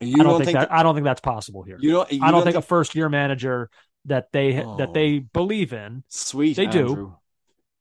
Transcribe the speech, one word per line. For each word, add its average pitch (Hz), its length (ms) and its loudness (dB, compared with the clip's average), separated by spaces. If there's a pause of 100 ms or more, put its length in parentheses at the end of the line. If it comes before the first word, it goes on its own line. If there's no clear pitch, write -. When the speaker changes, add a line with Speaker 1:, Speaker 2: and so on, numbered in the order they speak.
Speaker 1:
You 123 140 -4
Speaker 2:
I - 20 4
don't 311 100 8
Speaker 1:
don't 165 120 4
Speaker 2:
think 143 80 2
Speaker 1:
think 170 120 2
Speaker 2:
that, 135 100 2
Speaker 1:
that - 80 -4
Speaker 2:
I 165 60 6
don't 160 140 4
think 147 80 -2
that's 131 160 -2
possible 104 420 -8
here. 92 180 -18
Speaker 1:
You 151 120 2
don't, 180 180 0
you 139 100 -4
Speaker 2:
I 156 60 4
don't 160 60 6
Speaker 1:
don't 175 100 6
Speaker 2:
think 175 120 2
Speaker 1:
think 160 100 -2
Speaker 2:
a - 20 -20
first 170 300 0
year 156 120 0
manager 131 600 -2 (360)
that 135 260 -4
they, 139 280 0
Speaker 1:
Oh. 110 180 -10
Speaker 2:
that 131 140 -4
they 151 280 0
believe 175 520 -4
in. 113 360 -12
Speaker 1:
Sweet - 480 -2
Speaker 2:
They 196 100 0
do. 143 220 2
Speaker 1:
Andrew. 101 260 -6 (680)